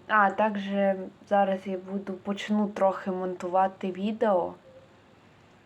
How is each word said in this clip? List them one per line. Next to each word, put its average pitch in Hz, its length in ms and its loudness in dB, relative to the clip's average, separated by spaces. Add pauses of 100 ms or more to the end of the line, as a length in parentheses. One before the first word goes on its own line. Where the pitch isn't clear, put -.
А, 202 220 6
також 202 320 0 (680)
зараз 196 360 2
я 190 140 -4
буду... 190 340 -8
почну 202 560 -2
трохи 196 420 0
монтувати 185 840 -2
відео 190 640 0 (1120)